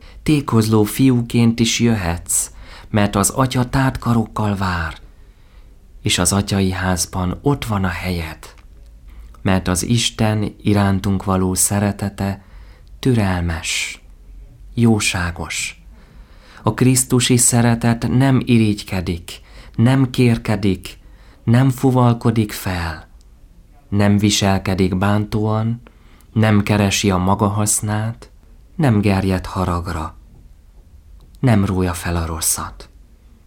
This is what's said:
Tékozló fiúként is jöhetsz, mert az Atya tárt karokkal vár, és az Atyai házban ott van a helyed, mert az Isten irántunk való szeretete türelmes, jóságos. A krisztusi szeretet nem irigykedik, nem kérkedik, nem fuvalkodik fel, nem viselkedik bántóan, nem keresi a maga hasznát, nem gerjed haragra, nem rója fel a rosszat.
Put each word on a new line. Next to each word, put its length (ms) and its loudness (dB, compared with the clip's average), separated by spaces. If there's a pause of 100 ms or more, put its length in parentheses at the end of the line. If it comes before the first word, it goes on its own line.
(240)
Tékozló 600 2
fiúként 760 2
is 200 2
jöhetsz, 720 -2 (380)
mert 260 0
az 140 2
Atya 400 0
tárt 280 0
karokkal 580 -2
vár, 420 -4 (1040)
és 160 -2
az 160 0
Atyai 380 0
házban 680 -4
ott 240 -2
van 180 -2
a 40 -2
helyed, 680 -8 (880)
mert 260 0
az 160 -2
Isten 760 -2
irántunk 640 0
való 300 0
szeretete 880 -2 (560)
türelmes, 1000 -2 (720)
jóságos. 1120 -2 (800)
A 100 0
krisztusi 640 2
szeretet 680 2
nem 380 4
irigykedik, 960 -2 (340)
nem 340 4
kérkedik, 880 0 (460)
nem 260 4
fuvalkodik 840 2
fel, 560 -8 (840)
nem 280 2
viselkedik 800 2
bántóan, 840 0 (520)
nem 300 4
keresi 480 2
a 60 2
maga 300 2
hasznát, 840 -4 (440)
nem 260 2
gerjed 440 0
haragra, 680 -4 (1200)
nem 260 2
rója 280 0
fel 220 -6
a 100 -2
rosszat. 640 -6 (580)